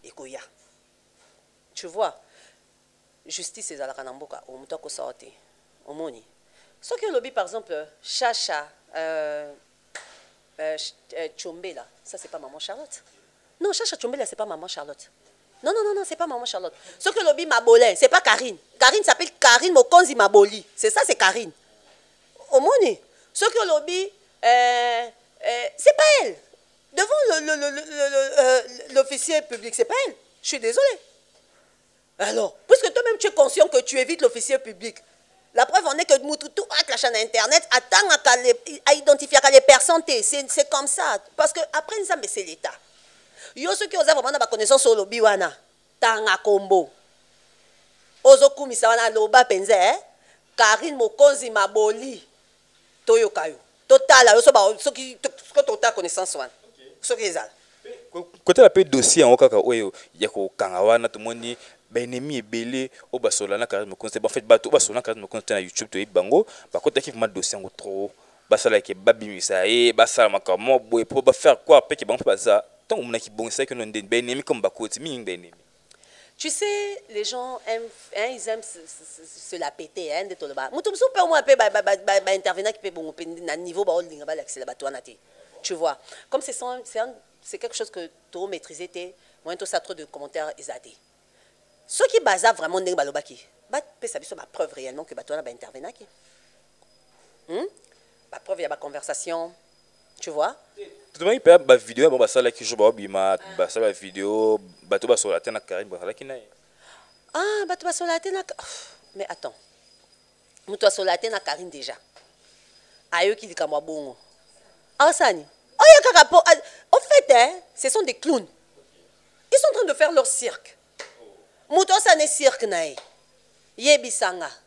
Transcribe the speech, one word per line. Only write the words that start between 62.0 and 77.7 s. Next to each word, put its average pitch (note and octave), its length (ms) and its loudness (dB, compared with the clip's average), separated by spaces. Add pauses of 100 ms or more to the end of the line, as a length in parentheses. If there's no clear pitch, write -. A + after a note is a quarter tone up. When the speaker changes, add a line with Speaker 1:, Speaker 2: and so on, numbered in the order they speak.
Speaker 2:
ebele A#2 520 -8 (240)
oyo B2+ 60 -6
basola G2+ 380 -4
na A2+ 80 -4
Karim G2+ 240 -8
Mokonzi. G#2+ 300 -10
En G#2+ 100 -2
fait, A2 160 -8
bato A2+ 240 4
oyo D3 40 -12
basola A2 220 0
na B2 60 -6
Karim A2+ 200 -10
Mokonzi G#2+ 240 -14
te - 80 -6
na G2+ 60 -4
YouTube, F#2+ 300 -12
toyebi G2+ 220 -8
bango, A2+ 340 2 (280)
bakotaki C3+ 380 -4
vraiment A2+ 220 -6
dossier F#2+ 240 -8
yango F#2+ 180 -16
trop. G2 360 -10 (380)
Basalaki G#2 440 2
babimisa G2 720 -2
ye, A#2+ 280 2
basala A2+ 360 2
makambo G2 340 -4
moko B2+ 220 0
boye, A2+ 200 -2
po C3 160 -4
bafaire C3 440 4
quoi, D3 160 8
pe - 140 -6
ke A#2+ 100 -12
bango A2 160 -4
mpe - 80 -4
baza. G#2 340 2 (220)
Ntango - 160 -6
omonaki A#2 280 -8
bongisaki A#2 460 -8
no A#2 100 -10
ndeni, G#2+ 220 -10
baennemi A#2+ 360 -4
comme B2 180 -6
bakoti, A2 380 -8
mingi C3+ 240 -14
baennemi. F2 420 -14 (720)
Speaker 1:
Tu D#4 140 -10
sais, G4+ 580 -8
les G#3+ 140 -8
gens B3 420 -10
aiment, A3+ 240 -8 (260)